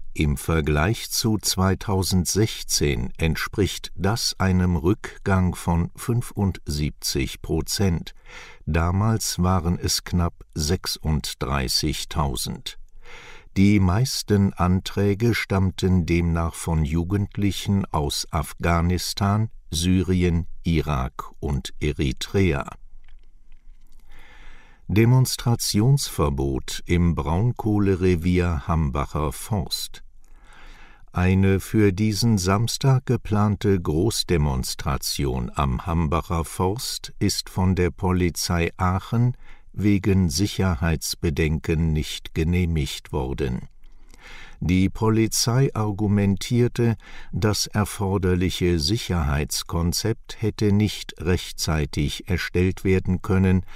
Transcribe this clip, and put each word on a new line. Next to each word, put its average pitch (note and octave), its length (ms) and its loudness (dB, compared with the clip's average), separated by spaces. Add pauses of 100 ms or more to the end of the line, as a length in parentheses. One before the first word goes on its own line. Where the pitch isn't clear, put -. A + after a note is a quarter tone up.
(140)
Im D2 220 2
Vergleich D#2 720 0
zu A2 280 0
zweitausendsechzehn F#2 1800 0
entspricht - 800 -2
das G2 420 -2
einem F#2 400 2
Rückgang F#2 800 0
von E2+ 420 0
fünfundsiebzig - 1400 -4
Prozent. E2 760 -2 (520)
Damals F2+ 760 0
waren F2 360 2
es - 260 -2
knapp E2+ 480 -2
sechsunddreißigtausend. C#2+ 2250 -4 (800)
Die G2+ 240 6
meisten G2 720 2
Anträge G2+ 800 0
stammten F#2 720 2
demnach E2+ 480 2
von D#2+ 320 0
Jugendlichen G2 1000 0
aus - 440 -2
Afghanistan, F2 1160 0 (220)
Syrien, F2 760 2 (160)
Irak C#2+ 680 -2 (100)
und C#2 400 -4
Eritrea. D2+ 880 -2 (2250)
Demonstrationsverbot G#2 2000 2
im F2 300 2
Braunkohlerevier F2+ 1500 2
Hambacher D2 640 0
Forst. - 720 -6 (1080)
Eine F#2+ 480 4
für G#2 320 4
diesen G#2+ 440 2
Samstag G#2+ 720 2
geplante G#2 760 2
Großdemonstration D2 1700 0
am C2 320 -2
Hambacher E2 580 0
Forst - 720 -4
ist - 300 0
von F#2+ 260 2
der F2 160 2
Polizei F2+ 840 0
Aachen A#2 580 0 (380)
wegen G2 560 2
Sicherheitsbedenken D#2+ 1700 0
nicht - 400 -6
genehmigt E2 800 0
worden. B1+ 560 -4 (960)
Die F#2 240 4
Polizei A2 840 2
argumentierte, G#2+ 1200 2 (360)
das - 340 0
erforderliche F#2 1120 0
Sicherheitskonzept E2+ 1600 -2
hätte G#2+ 300 0
nicht G2+ 480 0
rechtzeitig D#2 1080 -2
erstellt F2+ 560 0
werden F#2 380 2
können, F#2+ 540 4